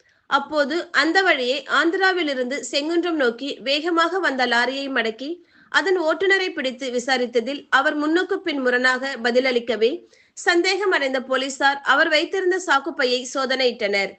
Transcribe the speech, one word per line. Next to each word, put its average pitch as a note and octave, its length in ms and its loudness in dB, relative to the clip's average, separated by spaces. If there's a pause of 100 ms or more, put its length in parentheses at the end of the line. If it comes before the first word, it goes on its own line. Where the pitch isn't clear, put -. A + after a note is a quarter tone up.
(300)
அப்போது C#4+ 460 0 (160)
அந்த D#4 300 2
வழியே C#4+ 360 2 (140)
ஆந்திராவிலிருந்து D4+ 920 0
செங்குன்றம் D#4+ 600 -2
நோக்கி B3 280 -2 (120)
வேகமாக E4 580 0
வந்த C4+ 260 0
லாரியை B3 440 0
மடக்கி A#3+ 400 -4 (420)
அதன் F#4 280 2
ஓட்டுநரை F#4 500 2
பிடித்து C4+ 420 -6
விசாரித்ததில் B3 800 -2
அவர் D4 260 2
முன்னுக்கு E4 440 0
பின் C#4+ 220 -4
முரணாக B3+ 560 0
பதிலளிக்கவே A#3+ 760 2 (460)
சந்தேகம் F#4 580 2
அடைந்த C4+ 260 -2
போலீசார் C#4 640 0
அவர் D4+ 260 4
வைத்திருந்த F4+ 500 0
சாக்குப்பையை C4+ 680 0
சோதனையிட்டனர். A#3 920 -2